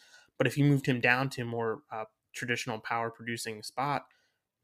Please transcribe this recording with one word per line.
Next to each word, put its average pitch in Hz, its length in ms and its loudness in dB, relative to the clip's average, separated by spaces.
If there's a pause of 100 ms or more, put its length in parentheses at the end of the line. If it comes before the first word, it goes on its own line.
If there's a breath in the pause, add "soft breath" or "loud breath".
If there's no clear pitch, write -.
(380 loud breath)
But 135 80 4
if 120 100 0
you 143 80 6
moved 139 220 6
him 127 140 2
down 127 300 2
to 123 120 -6
a - 20 -4
more, 113 360 -2 (100)
uh, 110 140 -8 (280)
traditional 120 460 -4
power 117 320 -2
producing 113 520 -8
spot, 139 440 -4 (580)